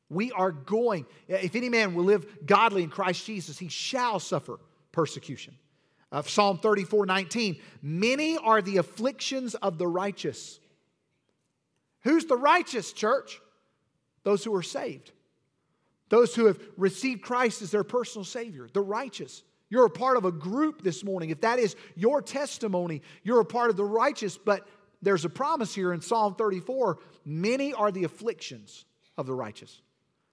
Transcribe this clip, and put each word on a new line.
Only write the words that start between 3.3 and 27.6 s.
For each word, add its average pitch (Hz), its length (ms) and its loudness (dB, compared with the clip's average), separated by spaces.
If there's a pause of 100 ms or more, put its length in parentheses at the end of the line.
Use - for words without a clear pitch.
he 180 100 -10
shall 240 520 -2
suffer 131 400 -6 (320)
persecution." - 680 -4 (540)
Uh, 147 100 -2
Psalm 196 360 2
thirty-four 202 480 2
nineteen, 190 540 -2 (220)
"Many 247 540 0
are 220 260 2
the 196 140 -4
afflictions 247 800 -2
of 185 220 -2
the 175 100 -2
righteous." 180 720 -6 (1400)
Who's 320 240 2
the 277 100 4
righteous, 285 560 2
church? - 480 -2 (840)
Those 202 200 0
who 220 100 -2
are 180 80 0
saved. 160 500 -10 (1000)
Those 233 240 6
who 233 100 4
have 202 180 6 (140)
received 196 460 -2
Christ 247 400 0
as 170 80 -10
their 208 120 0
personal 214 440 -4
Savior, 196 440 -12
the 196 120 0
righteous. 202 600 -6 (280)
You're 240 160 8
a - 40 0
part 254 280 2
of 190 80 0
a 185 40 2
group 214 520 -2
this 185 200 -4
morning. 185 280 -4
If 156 100 -6
that 226 180 2
is 214 180 0 (200)
your 240 240 2
testimony, 180 800 -4 (220)
you're 233 180 4
a 214 40 4
part 240 260 2
of 190 60 0
the 202 100 0
righteous. 226 500 0
But 202 320 0 (320)
there's 175 240 2
a 165 60 -4
promise 277 440 -2
here 180 200 -2
in 160 80 -6
Psalm 214 320 2
thirty-four, 214 640 0 (260)
"Many 226 480 -2